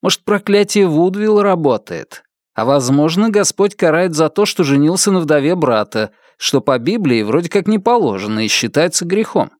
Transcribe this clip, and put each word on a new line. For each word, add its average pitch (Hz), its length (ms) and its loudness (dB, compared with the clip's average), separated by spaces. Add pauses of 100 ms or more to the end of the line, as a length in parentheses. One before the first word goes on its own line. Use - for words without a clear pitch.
Может, - 220 -2
проклятие 202 600 2
Вудвилл 190 560 2
работает? 147 800 -2 (320)
А 110 100 -2
возможно, 143 640 2
Господь 202 480 0
карает 170 380 0
за 151 160 0
то, 202 160 0
что - 180 -2
женился 147 460 2
на 190 100 2
вдове 151 360 0
брата, 110 560 -2 (260)
что - 240 -2
по 131 160 0
Библии 135 440 0
вроде 143 280 -2
как 196 180 -2
не 214 100 2
положено 110 680 -2
и - 20 -2
считается 156 560 -2
грехом. 196 560 -2